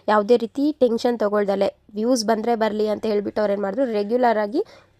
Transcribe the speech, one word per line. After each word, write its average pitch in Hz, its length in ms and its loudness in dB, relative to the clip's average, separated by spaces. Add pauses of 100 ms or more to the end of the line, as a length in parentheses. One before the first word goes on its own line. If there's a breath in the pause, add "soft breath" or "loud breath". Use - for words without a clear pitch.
ಯಾವುದೇ 214 300 4
ರೀತಿ 269 340 -2
ಟೆನ್ಷನ್ 240 480 0
ತಗೊಳ್ದಲೆ 202 580 0 (160)
ವ್ಯೂಸ್ 226 320 0
ಬಂದ್ರೆ 226 300 0
ಬರ್ಲಿ 214 320 -2
ಅಂತ 208 180 -4
ಹೇಳ್ಬಿಟ್ಟು 214 360 -2
ಅವ್ರು 208 120 0
ಏನು 202 80 -4
ಮಾಡಿದ್ರು, 202 240 -2
ರೆಗ್ಯುಲರ್ 226 520 0
ಆಗಿ 214 260 -2 (360 loud breath)